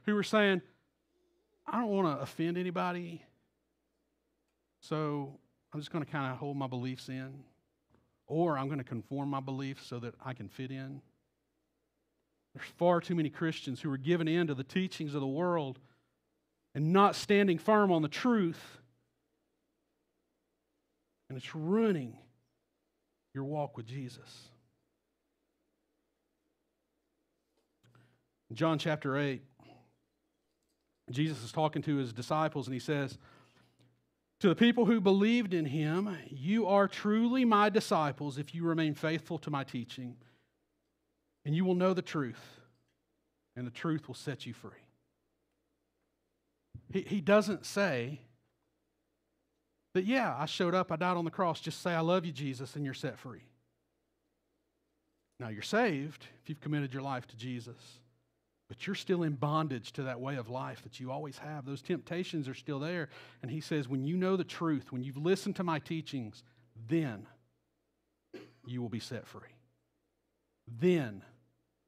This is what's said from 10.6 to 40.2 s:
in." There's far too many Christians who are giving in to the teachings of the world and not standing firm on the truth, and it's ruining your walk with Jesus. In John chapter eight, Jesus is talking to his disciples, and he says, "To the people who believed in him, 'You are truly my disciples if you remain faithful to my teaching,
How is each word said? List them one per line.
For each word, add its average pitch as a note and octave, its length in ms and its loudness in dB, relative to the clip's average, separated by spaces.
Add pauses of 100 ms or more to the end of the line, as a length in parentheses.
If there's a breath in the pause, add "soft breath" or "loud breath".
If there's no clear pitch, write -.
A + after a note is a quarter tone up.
in." C3+ 300 -10 (1500)
There's - 180 -14
far F3 280 4
too F3 160 -2
many D#3 140 2
Christians D#3 500 -4
who D#3 140 -4
are C3+ 40 -2
giving D#3+ 300 2
in E3+ 200 2
to D3 60 0
the C3 120 -4
teachings E3+ 500 -2
of D3 60 -2
the C3+ 60 -2
world D3+ 520 0 (960 soft breath)
and D3+ 160 2
not G3 240 8
standing G3+ 420 6
firm G#3 360 6
on D#3+ 80 6
the D3 80 2
truth, G#3 720 2 (2500)
and C3+ 80 -10
it's - 180 -12
ruining E3 640 2 (1120)
your C3+ 120 -4
walk D3 320 -4
with A#2 80 -10
Jesus. B2 640 -14 (4000 soft breath)
In A2+ 80 -10
John D#3+ 200 4
chapter D3 380 -2
eight, C#3 300 -2 (1600 loud breath)
Jesus C#3 340 0
is A2+ 100 -12
talking D#3 300 0
to D3+ 120 0
his C3 160 -2
disciples, D3 560 -2
and C3 60 -6
he B2 80 -4
says, C#3 360 -2 (1200 soft breath)
"To G3+ 100 8
the E3 60 6
people A#3 320 6
who A3+ 120 6
believed G3+ 540 4
in E3 140 0
him, D#3+ 500 -2 (120)
'You F3+ 380 0
are G3 220 6
truly A#3 560 2
my G#3+ 240 8
disciples D3+ 680 0
if D3 160 -6
you E3+ 120 -2
remain D#3+ 280 2
faithful D#3+ 460 -2
to - 100 -8
my C#3+ 140 -2
teaching, B2 580 -8 (1200 soft breath)